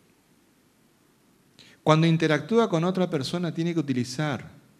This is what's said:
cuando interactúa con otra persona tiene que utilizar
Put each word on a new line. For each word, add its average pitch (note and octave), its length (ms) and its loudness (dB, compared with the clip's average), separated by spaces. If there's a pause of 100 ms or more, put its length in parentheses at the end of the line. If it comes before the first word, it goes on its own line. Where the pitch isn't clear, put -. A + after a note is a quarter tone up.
(1800)
cuando D#3 240 4
interactúa E3 600 2
con E3 160 0
otra F#3 260 0
persona E3 440 -4
tiene E3 200 -2
que E3 60 0
utilizar C3+ 720 -4 (300)